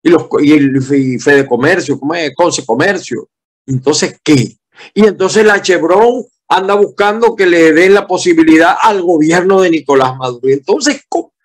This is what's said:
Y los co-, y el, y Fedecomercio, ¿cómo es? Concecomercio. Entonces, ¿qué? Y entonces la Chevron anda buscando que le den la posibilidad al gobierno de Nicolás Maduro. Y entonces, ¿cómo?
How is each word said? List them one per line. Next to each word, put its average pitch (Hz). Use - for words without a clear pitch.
Y 160
los 165
co-, 113
y 147
el, 139
y 131
Fedecomercio, 143
¿cómo 147
es? 156
Concecomercio. 170
Entonces, 143
¿qué? 131
Y 202
entonces 190
la 208
Chevron 185
anda 190
buscando 208
que 196
le 165
den 185
la 202
posibilidad 165
al 202
gobierno 175
de 180
Nicolás 135
Maduro. 127
Y 135
entonces, 254
¿cómo? -